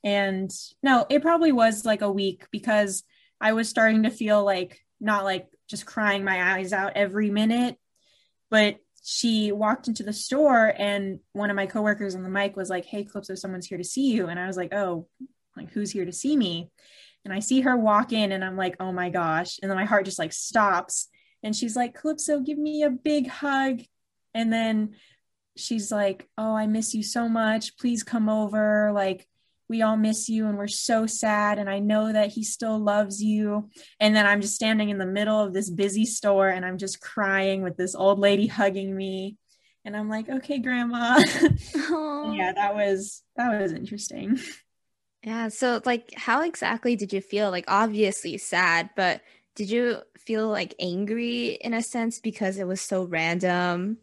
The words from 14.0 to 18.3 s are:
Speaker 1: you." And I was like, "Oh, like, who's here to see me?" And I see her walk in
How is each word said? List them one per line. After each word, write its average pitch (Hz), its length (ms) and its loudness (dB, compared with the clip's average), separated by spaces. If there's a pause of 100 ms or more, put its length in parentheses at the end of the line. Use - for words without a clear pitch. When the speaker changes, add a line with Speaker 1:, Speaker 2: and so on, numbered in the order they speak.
Speaker 1:
you." 208 180 0
And 175 100 -6
I 180 80 -4
was 190 100 -6
like, 180 160 -6
"Oh, 180 340 -4 (480)
like, - 160 -16
who's 208 200 -6
here 190 140 -4
to 175 60 -8
see 277 240 -2
me?" 175 360 -2 (520)
And 202 80 -12
I 190 80 -4
see 262 220 2
her 254 160 2
walk 220 360 4
in 214 180 2